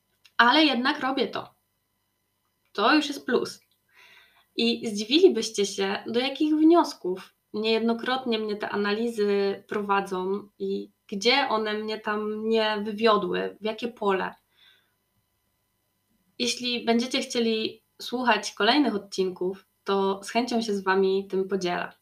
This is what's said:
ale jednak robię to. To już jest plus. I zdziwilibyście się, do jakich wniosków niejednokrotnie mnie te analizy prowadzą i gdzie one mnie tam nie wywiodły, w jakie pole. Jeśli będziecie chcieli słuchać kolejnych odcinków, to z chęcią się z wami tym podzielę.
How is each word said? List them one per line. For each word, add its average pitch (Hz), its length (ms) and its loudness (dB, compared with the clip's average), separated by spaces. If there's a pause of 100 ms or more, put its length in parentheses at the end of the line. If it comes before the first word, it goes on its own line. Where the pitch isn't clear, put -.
(360)
ale 262 280 6
jednak 269 360 0
robię 269 280 -2
to. - 260 -10 (1160)
To 226 220 2
już 294 140 2
jest - 180 -10
plus. - 340 -2 (960)
I 233 320 -2
zdziwilibyście 220 800 2
się, 196 400 -4
do 226 140 0
jakich 285 360 0
wniosków 311 800 4 (200)
niejednokrotnie 233 840 0
mnie 214 180 -4
te 208 120 -6
analizy 202 1000 0
prowadzą 196 800 -2 (100)
i 196 320 -6 (160)
gdzie 240 420 0
one 214 260 -2
mnie 214 260 -6
tam 214 480 -4
nie 214 360 0
wywiodły, 190 760 0
w 196 40 -20
jakie 226 240 -6
pole. 190 460 -2 (2000)
Jeśli 240 460 -4
będziecie 233 360 0
chcieli 226 600 -2 (180)
słuchać 240 520 -2
kolejnych 240 420 2
odcinków, 185 720 -4 (180)
to 196 380 0
z - 80 -12
chęcią 240 320 0
się 208 120 -2
z 202 60 -4
wami 190 460 2
tym 190 220 -2
podzielę. 175 540 -4